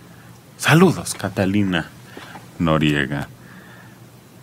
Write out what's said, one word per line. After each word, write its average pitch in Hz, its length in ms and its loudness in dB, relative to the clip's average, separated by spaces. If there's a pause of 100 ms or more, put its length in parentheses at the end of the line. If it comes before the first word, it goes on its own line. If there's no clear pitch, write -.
(560)
Saludos, 160 560 2
Catalina 98 760 -2 (680)
Noriega. 73 680 0 (1160)